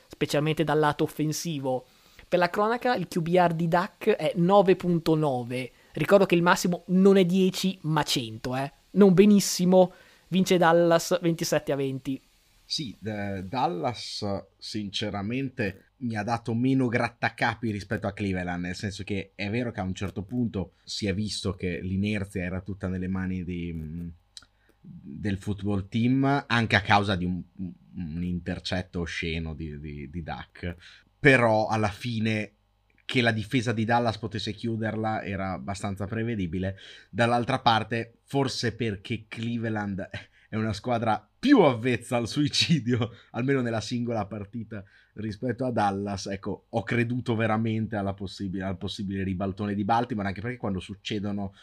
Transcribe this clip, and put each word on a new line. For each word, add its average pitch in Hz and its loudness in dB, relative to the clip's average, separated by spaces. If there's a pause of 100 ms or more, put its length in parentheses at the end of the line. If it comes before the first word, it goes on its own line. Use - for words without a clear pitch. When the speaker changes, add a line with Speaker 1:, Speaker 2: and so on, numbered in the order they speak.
Speaker 1:
specialmente 156 0
dal 147 2
lato 151 2
offensivo. 147 -4 (400)
Per 175 2
la 175 2
cronaca, 233 0
il 175 -4
Q - -4
B 170 0
R 175 6
di 170 -2
Dak 175 0
è 156 2
nove 185 6
punto 170 2
nove. 127 -2 (220)
Ricordo 196 6
che 180 4
il 170 6
massimo 175 2
non 190 8
è 190 6
dieci, 185 2
ma 151 2
cento, 120 -4
eh. 139 -4 (200)
Non 190 8
benissimo, 185 6 (360)
vince 185 4
Dallas 170 4
ventisette 165 0
a 139 0
venti. 135 -4 (460)
Speaker 2:
Sì, 127 -8
d-, 101 -6
Dallas 127 -4 (320)
sinceramente 107 -6
mi 117 -6
ha 104 -2
dato 117 -4
meno 127 2
grattacapi 117 -2
rispetto 104 -4
a 101 -4
Cleveland, 90 -4
nel 90 -6
senso 98 -8
che 95 -6
è 101 -6
vero 120 -4
che - -8
a 98 -2
un 92 -4
certo 95 -6
punto 110 -4 (100)
si - -8
è 95 0
visto 101 -4
che 90 -6
l'inerzia 98 -2
era 92 -6
tutta 95 -8
nelle 92 -4
mani 92 -4
di, 85 -6
mm, 82 -8 (760)
del 95 -8
football 98 -4
team, 135 2
anche 113 2
a 98 6
causa 101 4
di 90 -2
un, 90 -2 (560)
un 85 -6
intercetto 90 -4
osceno 82 -4
di, 76 -10
di, 73 -10
di 85 -10
Dak. 78 -10 (420)
Però 117 6
alla 107 0
fine 110 -4 (540)
che 131 0
la 117 4
difesa 113 0
di 110 0
Dallas 117 2
potesse 110 -6
chiuderla 110 -4
era 95 -4
abbastanza 95 -6
prevedibile. 95 -4 (320)
Dall'altra 120 0
parte, 113 0
forse 131 -2
perché 110 -4
Cleveland 110 -6 (400)
è - -6
una 110 -2
squadra 113 -2 (120)
più 262 6
avvezza 123 4
al 117 -2
suicidio, 123 2 (200)
almeno 131 0
nella 113 -2
singola 117 -4
partita 107 -10 (320)
rispetto 113 -4
a 127 -2
Dallas, 101 0
ecco, 98 -8
ho 113 -4
creduto 120 -2
veramente 110 0
alla 98 -2
possib-, 98 -8
al 95 -4
possibile 98 -6
ribaltone 98 -2
di 104 -2
Baltimore, 113 0
anche 95 -6
perché 120 -6
quando 101 -4
succedono 101 -8